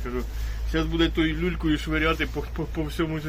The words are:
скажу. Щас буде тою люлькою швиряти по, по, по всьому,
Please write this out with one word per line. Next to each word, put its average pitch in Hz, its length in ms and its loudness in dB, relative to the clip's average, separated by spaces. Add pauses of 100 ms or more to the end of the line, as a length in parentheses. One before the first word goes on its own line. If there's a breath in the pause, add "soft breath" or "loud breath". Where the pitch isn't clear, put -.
скажу. 123 160 -2 (520 loud breath)
Щас 160 160 2
буде 165 220 4
тою 160 280 2
люлькою 160 420 2
швиряти 156 560 2
по, 147 100 -2 (120)
по, 165 80 -2
по 156 200 -4
всьому, 160 440 -2